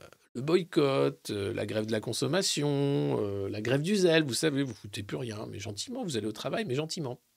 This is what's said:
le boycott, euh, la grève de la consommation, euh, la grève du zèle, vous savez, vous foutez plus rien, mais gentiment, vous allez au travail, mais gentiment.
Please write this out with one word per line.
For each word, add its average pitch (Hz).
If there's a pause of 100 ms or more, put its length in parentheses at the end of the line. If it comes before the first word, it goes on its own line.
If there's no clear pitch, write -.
(340)
le 120
boycott, 143
euh, 101
la 101
grève 107
de 110
la 110
consommation, 143
euh, 101
la 104
grève 127
du 190
zèle, 165
vous 131
savez, 143
vous 127
foutez -
plus 101
rien, 117
mais 101
gentiment, 107
vous 151
allez 107
au 104
travail, 196
mais 127
gentiment. 147 (160)